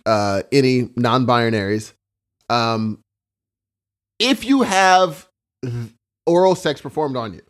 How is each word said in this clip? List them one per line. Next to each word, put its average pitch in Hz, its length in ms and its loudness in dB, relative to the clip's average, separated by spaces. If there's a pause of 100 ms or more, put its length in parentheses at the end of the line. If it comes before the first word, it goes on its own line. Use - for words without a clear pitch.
uh, 101 460 0
any 127 440 2
non-binaries, 113 1000 0 (540)
um, 113 520 -2 (1200)
if 254 260 -2
you 269 160 2
have 185 680 2 (360)
th-, 127 100 -8 (540)
oral 180 260 4
sex 156 260 -4
performed 143 380 -6
on 113 160 -8
you 80 160 -20